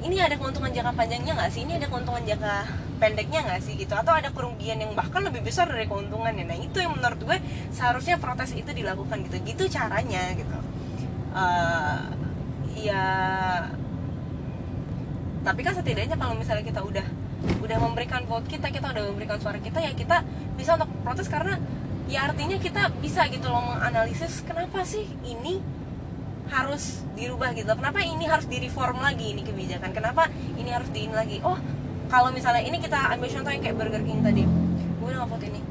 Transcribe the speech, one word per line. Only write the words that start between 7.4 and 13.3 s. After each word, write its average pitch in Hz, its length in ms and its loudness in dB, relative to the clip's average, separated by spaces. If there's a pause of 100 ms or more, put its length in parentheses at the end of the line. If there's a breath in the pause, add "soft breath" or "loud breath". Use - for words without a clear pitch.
seharusnya 262 480 2
protes - 320 -2
itu - 240 -6
dilakukan - 560 -2
gitu. - 40 -2 (120)
Gitu - 240 0
caranya 220 640 0
gitu. - 220 -2 (720 loud breath)
Eh, 175 720 4 (800)
ya, 190 200 2 (2250)